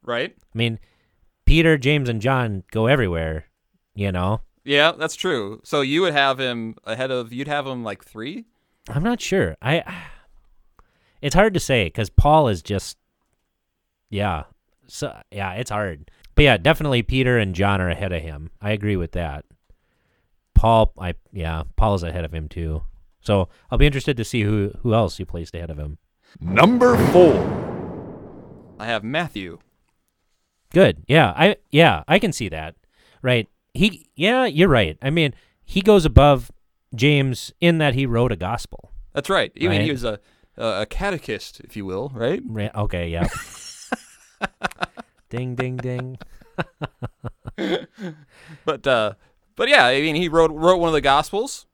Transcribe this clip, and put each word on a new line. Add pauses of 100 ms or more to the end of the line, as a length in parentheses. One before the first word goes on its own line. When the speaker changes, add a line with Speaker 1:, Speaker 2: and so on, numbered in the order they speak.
Speaker 1:
Right.
Speaker 2:
I
mean, (640)
Peter,
James,
and
John
go
everywhere, (480)
you
know? (220)
Speaker 1:
Yeah,
that's
true.
So
you
would
have
him
ahead
of,
you'd
have
him,
like,
three? (440)
Speaker 2:
I'm
not
sure.
I, (1400)
it's
hard
to
say
'cause
Paul
is
just, (1120)
yeah. (440)
So, (140)
yeah,
it's
hard. (240)
But
yeah,
definitely
Peter
and
John
are
ahead
of
him. (100)
I
agree
with
that. (1120)
Paul,
I, (180)
yeah, (140)
Paul
is
ahead
of
him
too. (380)
So (220)
I'll
be
interested
to
see
who, (100)
who
else
you
placed
ahead
of
him. (420)
Speaker 3:
Number (160)
four. (1400)
Speaker 1:
I
have
Matthew. (1120)
Speaker 2:
Good.
Yeah,
I, (140)
yeah,
I
can
see
that. (460)
Right. (260)
He,
yeah,
you're
right.
I
mean, (300)
he
goes
above (440)
James
in
that
he
wrote
a
gospel. (220)
Speaker 1:
That's
right.
I
mean,
he
Speaker 2:
Right.
Speaker 1:
was
a, (380)
a,
a
catechist,
if
you
will,
right?
Speaker 2:
Ra-,
okay,
yeah.
<laughs> (1900)
Ding,
ding,
ding. (1400)
<laughs> (800)
Speaker 1:
But,
uh, (420)
but
yeah,
I
mean,
he
wrote,
wrote
one
of
the
gospels.